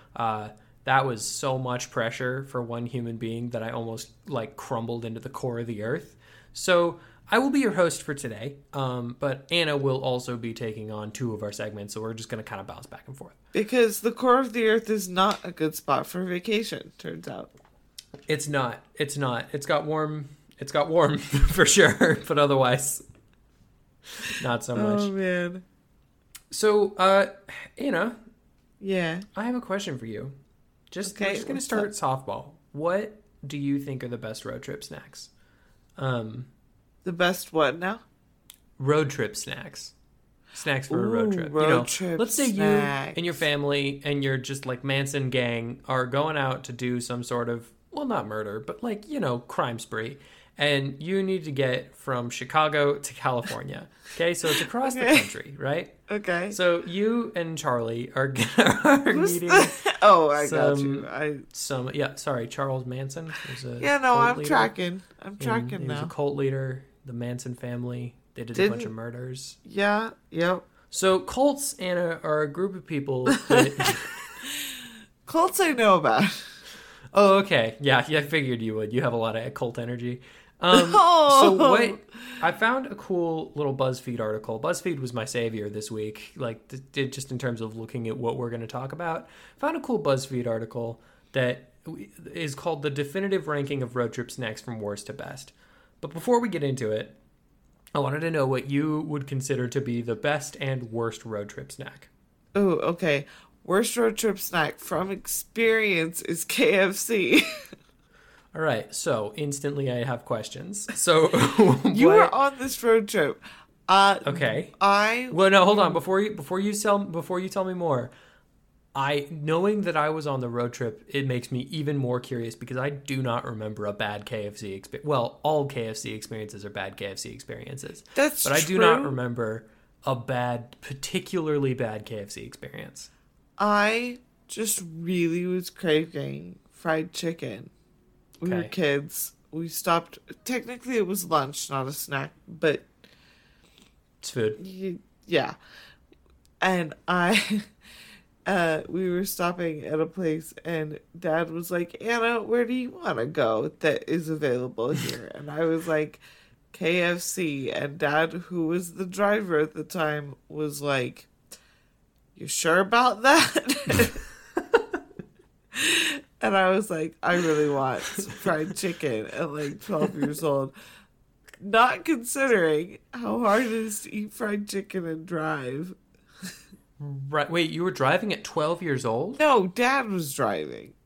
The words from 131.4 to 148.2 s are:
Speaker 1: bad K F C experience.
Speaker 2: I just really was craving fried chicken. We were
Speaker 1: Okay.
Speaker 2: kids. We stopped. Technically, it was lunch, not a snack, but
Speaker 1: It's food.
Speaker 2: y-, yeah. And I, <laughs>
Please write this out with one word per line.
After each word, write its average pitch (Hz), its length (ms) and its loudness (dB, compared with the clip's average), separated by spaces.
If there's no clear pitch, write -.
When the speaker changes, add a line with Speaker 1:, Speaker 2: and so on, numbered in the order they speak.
Speaker 1:
bad 107 320 -6
K 107 140 -10
F 101 100 -12
C - 120 -14
experience. - 680 -16
Speaker 2:
I 214 640 2
just 208 340 -4
really 170 460 0
was 180 240 -2
craving 156 920 -2
fried 160 420 -2
chicken. 147 560 -8
We 180 100 -4
were 185 60 0
Speaker 1:
Okay. 170 120 -4
Speaker 2:
kids. 147 640 -2
We 165 180 -8
stopped. 170 500 -2
Technically, 247 540 -6
it 202 80 2
was 180 180 -4
lunch, 151 460 -2
not 135 160 -2
a 139 60 -6
snack, 143 400 -6
but 160 360 -2
Speaker 1:
It's - 120 -12
food. 107 300 -2
Speaker 2:
y-, 185 380 -8
yeah. 165 280 0
And 175 320 2
I, 190 540 2
<laughs> - 440 -16